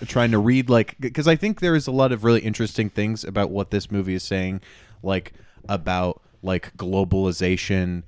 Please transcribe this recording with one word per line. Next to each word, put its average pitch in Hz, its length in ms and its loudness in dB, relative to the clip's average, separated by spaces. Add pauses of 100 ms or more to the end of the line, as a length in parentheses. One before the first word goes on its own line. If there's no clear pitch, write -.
trying 120 260 2
to 107 60 4
read, 123 320 4
like, 117 260 2 (180)
'cause 156 140 0
I 165 80 6
think 208 240 -2
there 170 160 2
is 147 100 0
a 131 60 -4
lot 131 200 4
of 107 120 -2
really 117 160 6
interesting 107 500 -2
things 107 340 -2
about 98 260 -2
what 98 200 -4
this 101 200 -2
movie 95 240 -2
is 92 80 -4
saying, 95 400 -4 (400)
like, 92 300 -2 (360)
about, 90 540 -2 (200)
like, 92 340 -4
globalization 92 1300 0